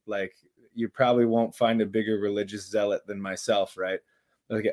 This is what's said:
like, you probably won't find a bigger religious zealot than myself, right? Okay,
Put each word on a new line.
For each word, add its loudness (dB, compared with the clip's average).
like, -6
you -2
probably 4
won't 2
find 2
a 2
bigger 0
religious -4
zealot 0
than -8
myself, -2
right? -4
Okay, 0